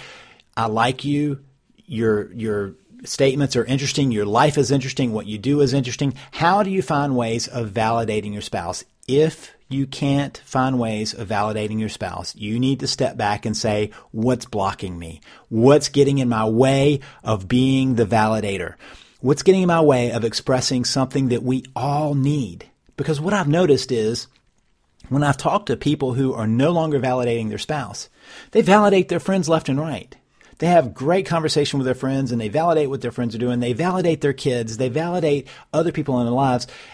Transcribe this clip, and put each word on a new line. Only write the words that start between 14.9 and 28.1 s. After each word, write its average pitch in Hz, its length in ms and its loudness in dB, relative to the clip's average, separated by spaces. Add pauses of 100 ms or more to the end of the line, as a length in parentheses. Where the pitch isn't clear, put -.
me? 82 220 -14 (280)
What's 135 400 6
getting 139 300 4
in 131 100 0
my 110 200 0
way 135 520 4 (240)
of 101 240 -2
being 131 460 2
the 113 120 4
validator? 104 680 0 (460)
What's 139 240 0
getting 190 180 6
in 180 60 2
my 165 140 4
way 123 280 4
of 113 140 -4
expressing 123 600 0
something 135 440 0
that 120 160 0
we 127 180 -2 (140)
all 143 380 -2
need?" 135 500 -2 (320)
Because 143 240 -2
what 175 120 -2
I've 190 160 0
noticed 156 420 4
is 113 360 -2 (840)
when 139 140 2
I've 143 160 2
talked - 280 0
to 123 100 0
people 143 360 0
who 131 220 0
are 113 120 -2
no 123 240 4
longer 160 300 2
validating 120 480 0
their 107 80 -6
spouse, 120 540 -8 (400)